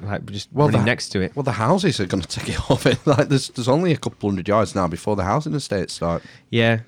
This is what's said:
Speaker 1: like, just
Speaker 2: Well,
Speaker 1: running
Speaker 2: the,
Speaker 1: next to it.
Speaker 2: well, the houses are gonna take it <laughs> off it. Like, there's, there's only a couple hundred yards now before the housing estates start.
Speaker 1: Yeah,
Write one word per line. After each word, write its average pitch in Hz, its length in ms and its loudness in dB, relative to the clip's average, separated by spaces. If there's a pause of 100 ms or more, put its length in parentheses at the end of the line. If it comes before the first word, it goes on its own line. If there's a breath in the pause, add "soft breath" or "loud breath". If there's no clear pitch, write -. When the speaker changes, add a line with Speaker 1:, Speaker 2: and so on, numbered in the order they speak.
Speaker 1:
like, 101 260 -6
just 101 260 -10
Speaker 2:
Well, 127 160 4
Speaker 1:
running 107 140 4
Speaker 2:
the, 101 40 2
Speaker 1:
next 117 240 -2
to 98 100 -2
it. 92 140 -4
Speaker 2:
well, 143 80 -4
the 131 100 -2
houses 143 460 2
are 101 80 0
gonna 95 180 -2
take - 260 -8
it - 200 -2
<laughs> - 0 -
off - 160 2
it. 120 200 2
Like, 143 220 4
there's, 135 200 2
there's 117 180 -6
only 160 260 4
a 139 40 0
couple - 340 -4
hundred 90 160 -2
yards 104 300 2
now 92 100 2
before 87 300 -2
the 95 80 -2
housing 151 300 -2
estates 101 400 -4
start. 85 280 -4 (280 loud breath)
Speaker 1:
Yeah, 113 380 2